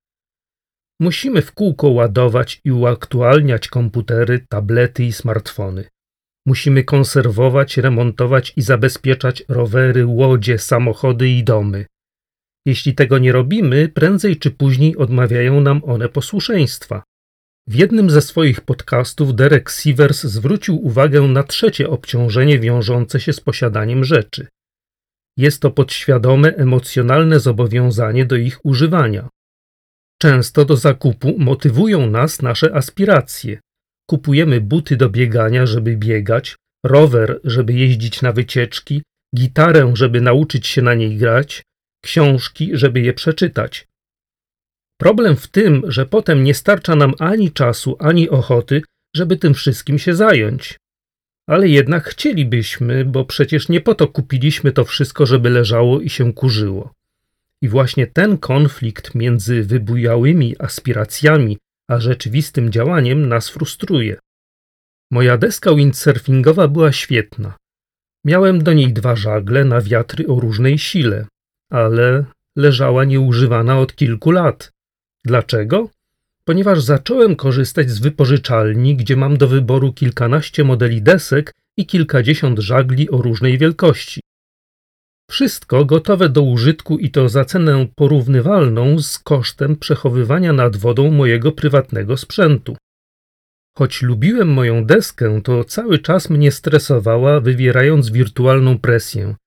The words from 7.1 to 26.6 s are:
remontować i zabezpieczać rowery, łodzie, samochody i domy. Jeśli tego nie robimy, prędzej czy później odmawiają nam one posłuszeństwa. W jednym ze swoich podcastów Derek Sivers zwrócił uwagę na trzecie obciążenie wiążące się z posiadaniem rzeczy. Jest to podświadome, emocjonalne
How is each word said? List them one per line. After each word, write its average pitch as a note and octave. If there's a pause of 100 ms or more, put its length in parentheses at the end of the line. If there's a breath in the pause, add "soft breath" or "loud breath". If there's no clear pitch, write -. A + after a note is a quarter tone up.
remontować B2
i D3+
zabezpieczać B2+
rowery, B2
łodzie, A#2+
samochody B2
i B2
domy. G2+ (800)
Jeśli C3+
tego C#3
nie B2+
robimy, C#3+
prędzej F#3
czy -
później C#3
odmawiają B2
nam C#3+
one A#2+
posłuszeństwa. D3+ (640)
W G#2
jednym G3+
ze D3+
swoich D3+
podcastów B2+
Derek A#2+
Sivers C#3
zwrócił C#3
uwagę C3+
na C#3
trzecie -
obciążenie B2
wiążące A#2+
się D3
z -
posiadaniem A#2
rzeczy. C3 (880)
Jest C#3+
to D3
podświadome, C3+
emocjonalne C3